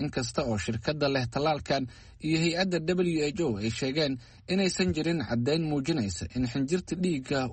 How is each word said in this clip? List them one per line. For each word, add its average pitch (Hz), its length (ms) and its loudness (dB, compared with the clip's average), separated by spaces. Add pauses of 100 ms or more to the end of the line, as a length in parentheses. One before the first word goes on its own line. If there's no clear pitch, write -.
inkasta 139 480 -2
oo 110 80 0
shirkadda 143 560 0
leh 131 160 0
tallaalkan 139 560 0 (400)
iyo 160 160 2
hay-adda 170 400 2
W 175 480 2
H 147 160 -2
O 110 160 0
ay 110 100 0
sheegeen 135 460 0 (320)
inaysan 185 480 2
jirin 160 240 0
caddayn 120 480 0
muujinaysa 139 640 0
in 123 160 0
xinjirta 143 480 -2
dhiigga 147 440 0 (120)